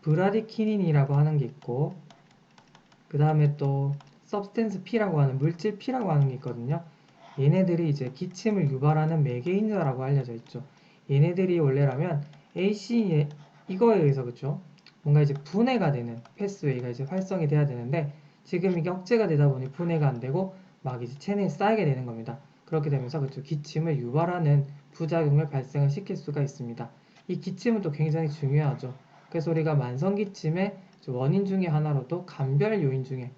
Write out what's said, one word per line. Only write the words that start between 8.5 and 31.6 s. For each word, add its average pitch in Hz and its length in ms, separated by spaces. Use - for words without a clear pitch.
유발하는 156 540
매개인자라고 151 800
알려져 131 300
있죠. 117 280
얘네들이 175 480
원래라면 143 680
에이씨에, 196 760
이거에 202 320
의해서, 135 260
그쵸? 135 360
뭔가 147 180
이제 147 140
분해가 202 580
되는 120 280
패스웨이가 139 520
이제 123 160
활성이 185 440
돼야 147 180
되는데 135 460
지금 180 340
이게 160 100
억제가 202 380
되다 147 220
보니 127 240
분해가 165 360
안 120 120
되고 160 340
막 123 200
이제 117 160
체내에 202 300
쌓이게 202 360
되는 127 220
겁니다. 117 320
그렇게 151 260
되면서, 139 300
그쵸? 135 220
기침을 156 560
유발하는 147 680
부작용을 156 560
발생을 139 420
시킬 196 260
수가 147 260
있습니다. 117 480
이 175 100
기침은 220 440
또 156 100
굉장히 156 360
중요하죠. 139 680
그래서 165 220
우리가 160 240
만성 139 400
기침의 196 640
원인 139 360
중에 190 220